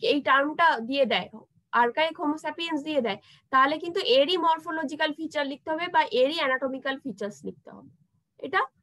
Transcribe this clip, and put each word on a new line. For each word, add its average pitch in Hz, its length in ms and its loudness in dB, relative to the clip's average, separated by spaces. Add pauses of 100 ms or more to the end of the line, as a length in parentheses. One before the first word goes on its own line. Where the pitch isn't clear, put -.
(120)
এই 294 80 2
টার্মটা 285 600 2
দিয়ে 262 240 0
দেয়, 202 240 -2 (440)
আর্কাইক 240 480 2
হোমো 302 180 -2
স্যাপিয়েন্স 311 500 -6
দিয়ে 302 120 0
দেয়, 208 180 -2 (320)
তাহলে 277 280 4
কিন্তু 349 220 -4
এরই 285 360 4
মরফোলজিক্যাল 320 760 -2
ফিচার 302 340 -4
লিখতে 277 260 -10
হবে 330 160 -4
বা 330 160 4
এরই 269 320 2
অ্যানাটমিক্যাল 269 640 -2
ফিচার্স 208 460 -8
লিখতে - 260 -14
হবে, - 200 -20 (480)
এটা 285 220 -2 (220)